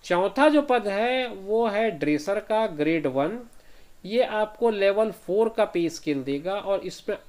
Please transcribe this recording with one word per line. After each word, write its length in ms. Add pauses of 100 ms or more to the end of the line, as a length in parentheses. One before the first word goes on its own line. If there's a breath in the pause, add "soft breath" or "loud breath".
चौथा 440
जो 140
पद 260
है 400
वो 380
है 240
ड्रेसर 500
का 260
ग्रेड 400
वन। 340 (640 soft breath)
ये 180
आपको 480
लेवल 400
फ़ोर 380
का 160
पे 240
स्केल 340
देगा 320
और 260
इसमें 360 (120)